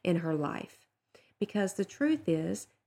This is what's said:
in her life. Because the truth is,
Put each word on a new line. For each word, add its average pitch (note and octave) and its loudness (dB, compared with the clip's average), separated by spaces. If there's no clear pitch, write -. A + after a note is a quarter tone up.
in E3+ 4
her E3 0
life. - -4
Because G3+ 0
the G3 -2
truth D4 0
is, E3 0